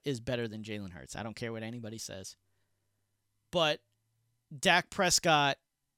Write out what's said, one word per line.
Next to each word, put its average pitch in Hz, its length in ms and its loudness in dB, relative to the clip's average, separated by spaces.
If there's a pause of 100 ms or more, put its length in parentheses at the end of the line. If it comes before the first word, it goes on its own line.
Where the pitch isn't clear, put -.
is 135 140 -2
better 117 280 -4
than 110 160 -10
Jalen 104 300 -8
Hurts. 67 220 -14
I 101 80 -6
don't 110 120 -8
care 117 160 -6
what 110 100 -8
anybody 113 360 -10
says. 95 380 -12 (1160)
But 160 300 2 (760)
Dak 170 320 4
Prescott 156 680 4 (400)